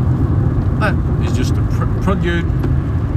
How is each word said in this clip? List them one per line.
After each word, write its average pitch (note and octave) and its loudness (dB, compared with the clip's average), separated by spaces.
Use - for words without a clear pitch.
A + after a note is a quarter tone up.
that G3+ 2
is - 0
just - 0
a - 0
pre-, - -2
prelude E3+ 0